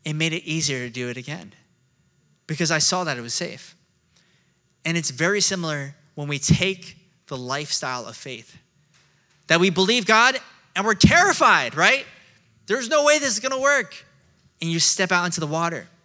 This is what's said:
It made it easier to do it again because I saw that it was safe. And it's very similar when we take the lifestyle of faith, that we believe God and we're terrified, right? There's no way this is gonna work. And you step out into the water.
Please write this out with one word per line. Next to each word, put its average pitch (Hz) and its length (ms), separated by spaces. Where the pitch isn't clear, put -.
It 156 100
made 160 200
it 175 100
easier 151 360
to 123 100
do 123 180
it 123 100
again 147 360
because 156 240
I 156 80
saw 180 240
that 147 140
it 120 40
was 117 120
safe. - 420
And 165 140
it's 156 140
very 170 280
similar 156 560
when 147 120
we 143 120
take - 580
the 139 100
lifestyle 127 680
of 110 120
faith, 117 400
that 165 120
we 185 100
believe 185 360
God 233 360
and 190 80
we're 214 120
terrified, 220 800
right? 220 300
There's 233 220
no 294 160
way 294 160
this 277 140
is 202 60
gonna 262 200
work. 269 460
And 165 100
you 165 80
step 185 320
out 175 140
into 170 160
the 156 60
water. 160 420